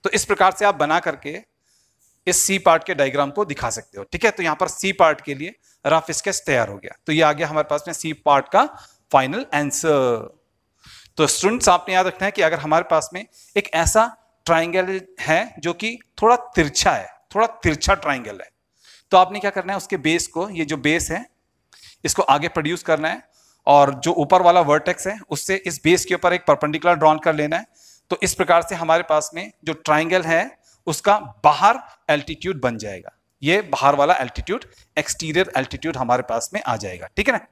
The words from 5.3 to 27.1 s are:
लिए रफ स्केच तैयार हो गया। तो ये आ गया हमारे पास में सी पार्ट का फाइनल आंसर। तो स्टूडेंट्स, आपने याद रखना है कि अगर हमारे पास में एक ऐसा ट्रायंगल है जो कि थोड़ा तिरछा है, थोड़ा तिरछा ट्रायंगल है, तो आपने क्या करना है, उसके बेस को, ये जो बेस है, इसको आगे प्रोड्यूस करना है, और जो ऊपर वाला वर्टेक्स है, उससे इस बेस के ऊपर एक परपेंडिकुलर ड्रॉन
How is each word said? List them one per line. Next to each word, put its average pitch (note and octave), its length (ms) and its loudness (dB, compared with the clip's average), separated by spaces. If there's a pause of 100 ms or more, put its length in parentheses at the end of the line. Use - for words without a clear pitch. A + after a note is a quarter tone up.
लिए D#3+ 200 -14 (300)
रफ D#3+ 260 0
स्केच - 340 -6
तैयार A#2+ 240 0
हो G2+ 80 -14
गया। - 180 -18 (120)
तो D#3 60 -2
ये D#3+ 80 2
आ D3+ 120 4
गया D3+ 140 -4
हमारे D3+ 220 -4
पास D3 180 -4
में E3 60 -10
सी D#3 220 -10
पार्ट C#3+ 340 2
का A3+ 160 4 (460)
फाइनल C#3+ 420 0
आंसर। C#3 800 0 (840)
तो D#3 100 2
स्टूडेंट्स, G#3+ 420 0
आपने F3+ 240 2
याद F#3 140 2
रखना F#3+ 180 -6
है G3+ 60 -2
कि G3+ 100 -4
अगर D#3+ 180 0
हमारे D#3 260 0
पास D#3+ 280 0
में G3+ 120 -12 (300)
एक G3+ 200 -2
ऐसा E3 300 2 (400)
ट्रायंगल E3+ 540 0 (200)
है F#3 400 -2
जो E3 140 -4
कि A3+ 240 -8 (240)
थोड़ा A#3+ 140 6
तिरछा - 560 0
है, G2+ 160 -4 (280)
थोड़ा A3+ 120 2 (160)
तिरछा E3 320 0
ट्रायंगल B2 460 -8
है, - 80 -20 (640)
तो F#3 60 6
आपने F#3 220 4
क्या G3+ 120 -4
करना F#3+ 220 -6
है, G3+ 40 -4
उसके F3+ 220 -6
बेस D#3 280 0
को, F3+ 220 -6
ये E3 160 -6
जो D3+ 140 -6
बेस D3+ 320 0
है, G3+ 140 -8 (800)
इसको - 180 -2
आगे D3 260 2
प्रोड्यूस E3 340 -4
करना D#3 240 0
है, G#3 160 -6 (440)
और C#3+ 280 6
जो C#3+ 200 -2
ऊपर E3+ 260 4
वाला F3 220 6
वर्टेक्स D3+ 440 0
है, G#3 100 -8 (120)
उससे E3+ 280 -4
इस F3+ 260 -8
बेस E3+ 220 4
के F#3 100 -2
ऊपर F3 180 0
एक F3+ 140 -4
परपेंडिकुलर D#3+ 480 2
ड्रॉन D#3 240 4